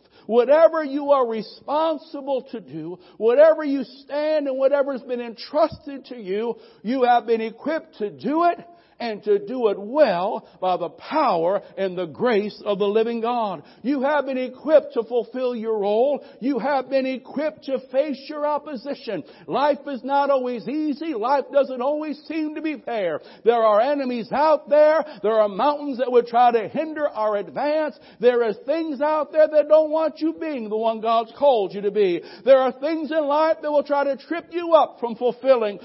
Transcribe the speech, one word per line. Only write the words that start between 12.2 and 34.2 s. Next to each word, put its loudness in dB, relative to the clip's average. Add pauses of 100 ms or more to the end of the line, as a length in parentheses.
of -2
the 0
living 0
God. -4 (200)
You -2
have 0
been -4
equipped 2
to -2
fulfill -4
your -4
role. 0 (160)
You -2
have -2
been -2
equipped -6
to -4 (120)
face -2
your -6
opposition. -8 (220)
Life 0
is -8
not 0
always -2
easy. -4
Life 0
doesn't 0
always -4
seem -8
to -8
be -6
fair. -4 (240)
There 4
are 6
enemies -2
out 2
there. 6 (180)
There 2
are 4
mountains -2
that -2
would 4
try 4
to 0
hinder -4
our -2
advance. -4 (220)
There 4
is -2 (100)
things -4
out -2
there 4
that 2
don't 4
want -2
you -4
being -8
the -4
one -2
God's 0
called 2
you -8
to -2
be. 0 (240)
There 8
are 0
things -6
in 0
life 2
that -6
will 0
try 0
to -2
trip -10